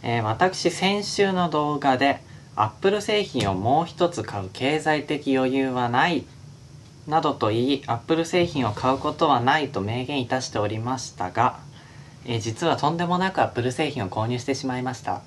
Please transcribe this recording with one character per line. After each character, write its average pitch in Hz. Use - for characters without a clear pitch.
え 117
ー、 -
私、 175
先 202
週 196
の 175
動 147
画 131
で、 139
Apple 196
製 208
品 107
を 95
も 120
う -
一 175
つ 117
買 98
う 92
経 147
済 151
的 139
余 131
裕 135
は 123
な 139
い、 160
な 151
ど 147
と 110
言 113
い、 135
Apple 160
製 175
品 139
を 104
買 127
う 131
こ 151
と 160
は 127
な 139
い 143
と 95
明 120
言 139
い 117
た 131
し -
て -
お 104
り 107
ま 123
し -
た 92
が、 -
え 120
ー、 107
実 113
は 147
と 143
ん 170
で 175
も 170
な 185
く 147
Apple 120
製 147
品 135
を -
購 107
入 123
し 117
て 135
し 135
ま 127
い 127
ま 127
し -
た。 -